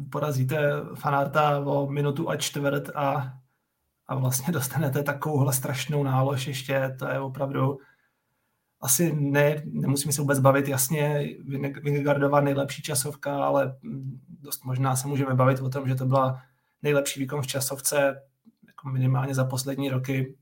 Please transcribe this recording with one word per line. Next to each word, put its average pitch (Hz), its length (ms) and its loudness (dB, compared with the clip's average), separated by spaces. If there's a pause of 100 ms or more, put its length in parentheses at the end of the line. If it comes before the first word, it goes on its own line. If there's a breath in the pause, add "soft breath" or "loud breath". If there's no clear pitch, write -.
(120)
Porazíte 147 460 0 (380)
Fanarta 143 640 2
o 143 280 0
minutu 143 420 -2
a 156 60 0
čtvrt 143 600 -2
a, 139 380 0 (760)
a 135 80 -4
vlastně 131 380 0
dostanete 143 500 0
takovouhle 139 500 0
strašnou 143 500 -2
nálož 131 440 0
ještě. 135 520 -2
To 135 80 -6
je 135 120 -2
opravdu 135 580 -2 (1040 soft breath)
asi 156 340 2
ne, 147 500 4
nemusíme 139 480 -2
se 147 80 0
vůbec 139 180 2
bavit, 139 280 6
jasně, 147 520 0 (280)
Vinge-, 139 360 -6
Vingegaardova 143 580 4
nejlepší 139 400 0
časovka, 143 640 -4
ale 139 320 2 (520)
dost - 360 -12
možná 131 300 0
se 131 120 -2
můžeme 135 280 0
bavit 131 240 4
o 131 100 -4
tom, 131 180 -4
že 131 80 2
to 131 100 -2
byla 131 360 2 (400 loud breath)
nejlepší 143 380 0
výkon 139 220 -4
v - 60 -4
časovce 139 760 0 (460)
jako - 220 -12
minimálně 131 460 0
za 131 100 2
poslední 135 440 -2
roky. 131 520 -2